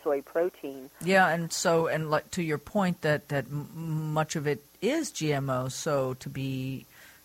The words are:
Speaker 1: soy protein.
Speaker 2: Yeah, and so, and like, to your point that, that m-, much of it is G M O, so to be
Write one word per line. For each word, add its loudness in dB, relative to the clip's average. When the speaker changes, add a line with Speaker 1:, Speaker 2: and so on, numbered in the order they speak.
Speaker 1:
soy 0
protein. -4
Speaker 2:
Yeah, 6
and 0
so, 4
and -2
like, 0
to -2
your 0
point 0
that, 2
that -2
m-, -4
much 0
of -2
it 0
is 0
G 0
M 0
O, 0
so 0
to -12
be -4